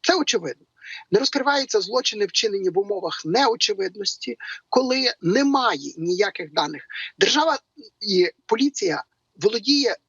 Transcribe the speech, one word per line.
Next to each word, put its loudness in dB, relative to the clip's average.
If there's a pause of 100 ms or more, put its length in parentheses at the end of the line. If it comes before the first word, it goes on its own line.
Це 4
очевидно. -2 (440)
Не 4
розкриваються 0
злочини, -2
вчинені 0
в 0
умовах -4
неочевидності, -2 (320)
коли 2
немає 2
ніяких -2
даних. -4 (320)
Держава 2 (420)
і 2 (160)
поліція 0 (320)
володіє 2 (120)